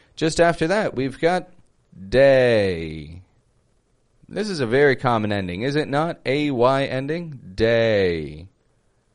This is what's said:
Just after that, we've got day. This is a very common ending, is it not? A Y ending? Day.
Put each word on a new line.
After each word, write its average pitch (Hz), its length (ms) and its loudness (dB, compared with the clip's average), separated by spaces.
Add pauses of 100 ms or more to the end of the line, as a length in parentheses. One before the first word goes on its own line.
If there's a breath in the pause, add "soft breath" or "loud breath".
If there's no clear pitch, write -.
(140 soft breath)
Just 165 280 0
after 165 240 2
that, 185 280 -2
we've 131 240 -4
got 175 300 -2 (640)
day. 95 1120 2 (1040)
This 214 220 -6
is 180 120 -6
a 127 60 0
very 135 300 4
common 110 360 -2
ending, 95 300 -4
is 139 140 -4
it 151 100 -2
not? 147 380 -4
A 147 260 -2
Y 135 340 2
ending? 139 680 -8
Day. 95 920 0 (680)